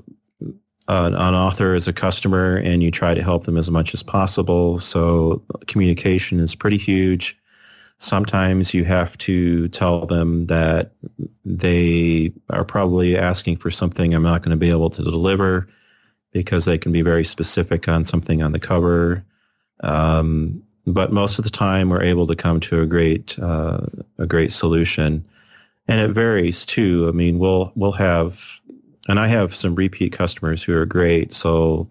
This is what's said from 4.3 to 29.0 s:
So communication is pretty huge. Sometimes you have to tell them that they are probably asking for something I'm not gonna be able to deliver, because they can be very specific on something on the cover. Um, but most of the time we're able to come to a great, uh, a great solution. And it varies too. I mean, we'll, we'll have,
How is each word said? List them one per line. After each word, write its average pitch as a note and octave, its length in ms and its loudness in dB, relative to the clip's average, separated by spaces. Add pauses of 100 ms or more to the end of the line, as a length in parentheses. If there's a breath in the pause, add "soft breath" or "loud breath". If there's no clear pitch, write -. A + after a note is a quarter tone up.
So E2+ 640 0 (240)
communication F#2 720 0
is E2 160 -2
pretty G#2 220 0
huge. F#2 600 0 (600 soft breath)
Sometimes F#2+ 760 0
you F2 120 0
have F2+ 340 0
to F2 500 0
tell F2 360 0
them E2+ 420 0
that E2 440 0 (520)
they E2+ 880 0 (180)
are G2 160 -4
probably F2+ 520 2
asking F2+ 400 -2
for E2+ 140 -6
something E2+ 420 0
I'm D#2+ 100 2
not E2+ 180 2
gonna E2 160 0
be E2+ 120 2
able E2 220 2
to - 120 -6
deliver, F#2 640 0 (640 soft breath)
because F2+ 340 -2
they E2+ 120 2
can E2+ 140 -2
be E2 100 2
very E2 220 2
specific - 640 -4
on E2 160 2
something E2 400 -2
on D2+ 80 0
the D#2+ 80 -2
cover. F2 640 0 (560)
Um, D#2+ 800 0 (240)
but F#2+ 280 0
most G2+ 260 0
of A2 60 -4
the A2 40 -4
time F#2+ 400 0
we're F2+ 140 0
able F2 240 2
to E2 80 0
come E2+ 240 0
to E2 220 0
a D#2+ 40 2
great, E2 540 0
uh, E2 460 -2 (320)
a E2 100 -4
great E2 240 0
solution. E2 720 0 (640 soft breath)
And A2+ 140 2
it F#2 120 0
varies G#2 520 0
too. F2 420 2
I E2+ 60 0
mean, E2+ 260 2
we'll, F#2 360 2
we'll G2 180 0
have, F2 440 0 (720)